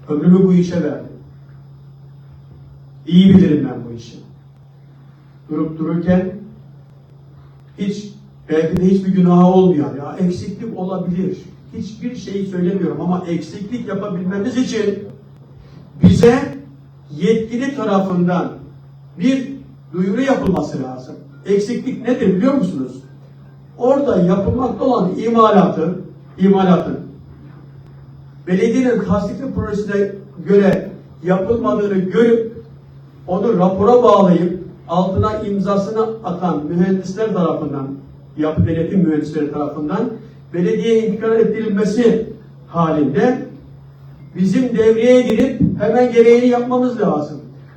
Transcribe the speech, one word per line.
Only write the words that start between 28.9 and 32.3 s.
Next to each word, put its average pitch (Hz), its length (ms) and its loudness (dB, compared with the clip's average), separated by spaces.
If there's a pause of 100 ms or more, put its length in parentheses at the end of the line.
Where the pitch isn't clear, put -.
tasdikli 202 540 -4
projesine 202 580 -2 (340)
göre 196 440 4 (340)
yapılmadığını 202 760 0
görüp 226 640 0 (640)